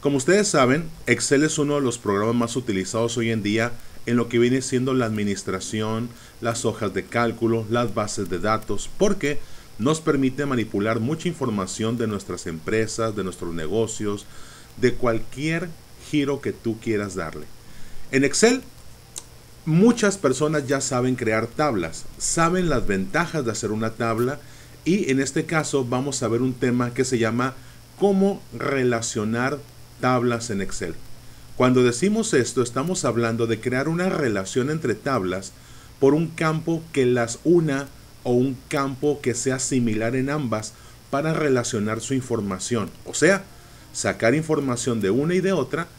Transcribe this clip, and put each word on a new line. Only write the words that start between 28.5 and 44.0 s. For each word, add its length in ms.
relacionar 1000
tablas 480
en 140
Excel. 320
Cuando 240
decimos 500
esto, 300
estamos 420
hablando 420
de 140
crear 300
una 180
relación 600
entre 240
tablas 580
por 140
un 140
campo 540
que 120
las 400
una 440
o 100
un 240
campo 520
que 140
sea 240
similar 580
en 140
ambas 420
para 240
relacionar 680
su 140
información. 720
O 80
sea, 320
sacar 420